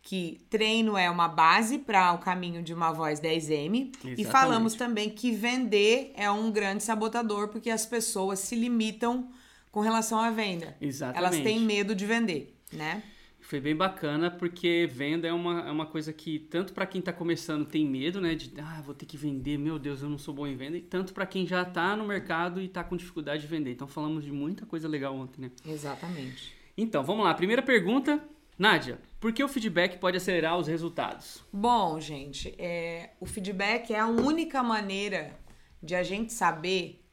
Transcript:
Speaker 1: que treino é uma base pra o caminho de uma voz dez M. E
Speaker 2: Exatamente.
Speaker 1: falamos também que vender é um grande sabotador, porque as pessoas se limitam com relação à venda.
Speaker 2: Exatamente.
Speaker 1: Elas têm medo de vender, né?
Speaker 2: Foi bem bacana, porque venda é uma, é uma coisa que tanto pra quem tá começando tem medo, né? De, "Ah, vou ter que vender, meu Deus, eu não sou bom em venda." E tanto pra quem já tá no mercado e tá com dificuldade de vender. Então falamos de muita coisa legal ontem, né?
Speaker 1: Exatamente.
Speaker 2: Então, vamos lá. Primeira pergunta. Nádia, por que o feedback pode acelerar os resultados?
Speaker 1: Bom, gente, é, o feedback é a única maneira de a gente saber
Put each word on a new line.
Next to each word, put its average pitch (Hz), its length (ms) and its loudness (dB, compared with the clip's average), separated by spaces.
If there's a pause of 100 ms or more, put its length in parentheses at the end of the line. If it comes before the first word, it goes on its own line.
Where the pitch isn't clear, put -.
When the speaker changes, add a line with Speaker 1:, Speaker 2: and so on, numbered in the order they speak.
Speaker 1:
que 175 480 -6
treino 220 480 4
é 180 100 6
uma 175 200 4
base 175 500 6
pra 185 360 4
o 170 40 0
caminho 175 460 -2
de 165 100 -8
uma 165 180 2
voz 151 280 0
dez 160 320 0
M. 185 400 0 (120)
E 131 40 -8
Speaker 2:
Exatamente. 131 240 -2
Speaker 1:
falamos 240 420 4
também 214 380 -2
que 240 220 -2
vender 233 840 4
é 208 160 0
um 214 180 0
grande 202 320 0
sabotador, 214 680 0
porque 226 200 -6
as 220 160 0
pessoas 196 540 -2
se - 160 -4
limitam 233 760 0 (420)
com 214 100 0
relação 220 380 2
à 226 120 2
venda. 180 500 -4
Speaker 2:
Exatamente. 143 380 -4
Speaker 1:
Elas 175 240 4
têm 220 160 2
medo 208 340 2
de 202 140 -2
vender, 208 500 0 (160)
né? 160 300 -6 (360)
Speaker 2:
Foi 143 220 -6
bem 147 120 0
bacana, 160 560 0
porque 170 640 2
venda 147 340 -2
é 165 60 0
uma, 175 380 -2
é - 20 -4
uma 156 140 -2
coisa 156 260 -6
que 156 260 -8
tanto 175 360 -4
pra 190 120 -2
quem 185 160 -6
tá 175 120 -4
começando 160 520 -2
tem 156 220 0
medo, 143 320 -2
né? 165 160 0
De, - 240 -10
"Ah, 156 260 -12
vou 143 80 -12
ter - 120 -14
que - 100 -14
vender, 139 420 -2
meu 151 220 -2
Deus, 143 220 -6
eu 147 80 -4
não 147 80 -4
sou 147 160 -10
bom 143 120 -6
em 139 120 -4
venda." 143 180 -8
E 170 60 -6
tanto 185 320 -4
pra 190 120 -4
quem 185 220 -2
já 180 160 0
tá 180 320 0
no 214 80 -4
mercado 175 560 -2
e 190 80 -6
tá 185 160 -6
com 175 140 -4
dificuldade 151 460 -6
de 151 40 -12
vender. 151 240 -2
Então 127 160 -8
falamos 151 380 -4
de 143 80 -8
muita 151 320 -4
coisa 160 200 -6
legal 139 300 -4
ontem, 131 280 -10
né? 127 80 -10 (140)
Speaker 1:
Exatamente. 147 880 -8 (240)
Speaker 2:
Então, 196 280 0
vamos 208 180 2
lá. 165 100 6
Primeira 208 280 2
pergunta. 269 580 4 (400)
Nádia, 165 400 4 (180)
por 226 140 0
que 226 100 0
o 277 60 4
feedback 185 500 0
pode 185 200 2
acelerar 175 400 2
os 156 100 0
resultados? 160 720 -4 (120)
Speaker 1:
Bom, 202 480 4
gente, 143 560 -8
é, 170 600 -4
o 180 80 -10
feedback 208 680 -2
é 214 60 2
a 220 80 4
única 277 540 2
maneira 196 800 -2 (420)
de 170 140 -4
a 180 80 2
gente 202 300 -4
saber 170 680 0 (100)